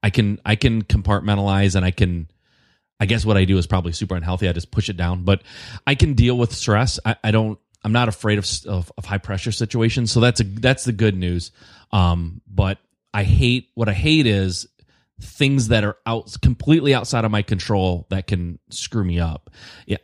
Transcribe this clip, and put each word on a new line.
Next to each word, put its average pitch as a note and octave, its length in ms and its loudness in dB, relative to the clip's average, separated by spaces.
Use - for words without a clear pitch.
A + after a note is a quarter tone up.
I G#2 80 2
can, G#2 340 0
I G#2+ 100 2
can A2+ 280 0
compartmentalize, G2+ 920 2
and F#2 80 2
I F#2 80 2
can, E2+ 380 -2
I G#2 40 0
guess G#2+ 200 0
what G#2+ 120 4
I F#2+ 80 6
do F#2+ 120 2
is E2+ 100 2
probably F2 240 -2
super F#2 240 -6
unhealthy. F2+ 340 -4
I F2 40 -2
just E2 180 -8
push - 180 -2
it G2 80 -8
down, F2+ 260 -4
but F#2+ 180 -6
I C#3 80 2
can D#3 180 2
deal B2 240 2
with A#2+ 160 0
stress. A2 520 0
I, A2+ 180 0
I A2 80 0
don't, A2 260 0
I'm G#2+ 100 -2
not A#2+ 160 2
afraid G#2 280 0
of G2+ 80 -2
s-, - 200 -8
of, F2+ 320 -4
of G2 80 -12
high G2+ 140 -4
pressure G2+ 340 -6
situations. A2+ 580 -2
So - 100 2
that's A#2+ 200 4
a, - 20 2
that's A2 420 0
the B2+ 80 -2
good G#2 240 2
news. F2 340 -4
Um, F2 560 0
but F#2+ 300 -2
I G#2 100 -2
hate, B2 500 2
what A2+ 160 -2
I G2+ 40 0
hate D3+ 340 2
is F#2+ 400 0
things C3+ 480 0
that A2 140 4
are G#2 220 -4
out, A2+ 360 -6
completely C#3+ 520 2
outside A#2+ 320 0
of G#2+ 60 0
my G#2 100 0
control F#2+ 680 -2
that F#2+ 180 -4
can F2 320 -4
screw - 340 -6
me F2 160 -2
up. D#2+ 300 -4
Yeah, G2 180 -4